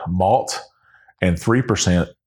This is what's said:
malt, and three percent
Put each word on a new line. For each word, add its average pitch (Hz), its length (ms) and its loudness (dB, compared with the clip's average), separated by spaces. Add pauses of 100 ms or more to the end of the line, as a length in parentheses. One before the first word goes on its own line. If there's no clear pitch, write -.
malt, 92 520 0 (600)
and 87 160 2
three 117 240 0
percent 90 480 0 (180)